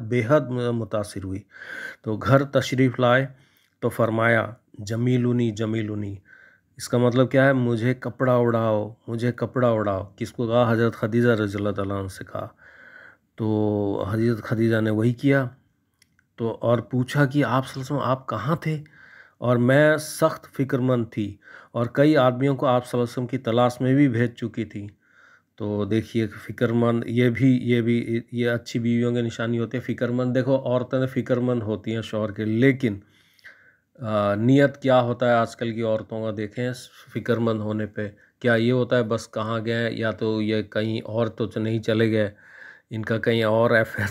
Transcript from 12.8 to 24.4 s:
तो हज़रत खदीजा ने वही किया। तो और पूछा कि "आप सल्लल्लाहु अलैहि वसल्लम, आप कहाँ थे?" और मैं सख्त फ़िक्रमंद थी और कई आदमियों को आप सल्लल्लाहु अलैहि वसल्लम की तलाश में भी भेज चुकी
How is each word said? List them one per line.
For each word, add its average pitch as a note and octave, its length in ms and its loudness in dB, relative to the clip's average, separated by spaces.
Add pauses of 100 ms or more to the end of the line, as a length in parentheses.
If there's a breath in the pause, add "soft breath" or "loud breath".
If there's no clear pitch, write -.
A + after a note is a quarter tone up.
तो G#2 680 0
हज़रत A2+ 320 0
खदीजा A2+ 400 0
ने A2 120 0
वही A2 220 2
किया। C3+ 300 2 (960)
तो A2+ 120 -2 (120)
और A#2 180 4 (120)
पूछा C3 340 2
कि C#3 160 0
"आप B2+ 220 2
सल्लल्लाहु C3 280 -12
अलैहि C#3 80 -2
वसल्लम, A#2 100 -2
आप C3 160 -2
कहाँ A#2 400 -4
थे?" D#3 120 -4 (640 loud breath)
और A#2+ 180 2
मैं D3 400 6
सख्त - 480 -2
फ़िक्रमंद B2+ 600 0
थी A2 200 -4 (480 loud breath)
और A#2 220 -2
कई D3+ 180 6
आदमियों B2+ 420 4
को D3 100 -2
आप B2 160 4
सल्लल्लाहु - 160 -6
अलैहि A#2+ 140 0
वसल्लम B2 140 -4
की B2+ 140 -4
तलाश A#2+ 420 2
में C3 140 4
भी C#3+ 120 6
भेज A#2+ 240 0
चुकी A2+ 320 -8